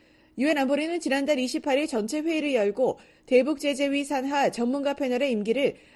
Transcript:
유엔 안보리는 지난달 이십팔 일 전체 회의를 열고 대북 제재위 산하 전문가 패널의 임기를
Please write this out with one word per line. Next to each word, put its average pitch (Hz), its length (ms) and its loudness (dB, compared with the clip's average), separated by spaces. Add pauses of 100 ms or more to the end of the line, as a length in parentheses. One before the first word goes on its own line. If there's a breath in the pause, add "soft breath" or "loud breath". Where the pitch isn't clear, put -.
(380 soft breath)
유엔 302 180 2
안보리는 294 420 0
지난달 277 400 0
이십팔 269 400 0
일 302 80 0
전체 254 340 -4
회의를 302 340 -2
열고 208 440 0 (280 loud breath)
대북 262 340 4
제재위 285 420 0
산하 277 480 0
전문가 269 440 -2
패널의 262 360 0
임기를 220 460 0 (200 loud breath)